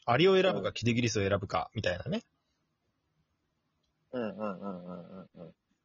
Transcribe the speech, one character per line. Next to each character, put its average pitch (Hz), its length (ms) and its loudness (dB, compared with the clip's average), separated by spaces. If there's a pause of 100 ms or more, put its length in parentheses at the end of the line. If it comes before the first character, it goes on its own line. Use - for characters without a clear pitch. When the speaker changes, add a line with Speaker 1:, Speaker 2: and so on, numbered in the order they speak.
Speaker 1:
ア 120 100 4
リ 165 140 6
を 190 120 6
選 185 120 4
ぶ 101 80 -4
か、 101 80 -2
Speaker 2:
う - 20 -6
ん。 - 20 -6
Speaker 1:
キ - 120 -4
リ 117 80 4
ギ 117 80 0
リ 120 80 2
ス 107 100 0
を 98 80 2
選 98 100 2
ぶ 98 100 -4
か、 - 260 -2
み 113 80 -6
た 90 120 2
い 87 40 -6
な 87 80 -8
ね。 220 180 -4 (1900)
Speaker 2:
う 127 40 -6
ん、 123 40 -4
う 113 40 -4
ん、 98 120 -8
う 107 80 -8
ん、 95 160 -6
う 98 40 -10
ん、 90 220 -10
う 87 300 -14
ん、 90 180 -18
う 87 140 -16
ん。 85 40 -20 (320)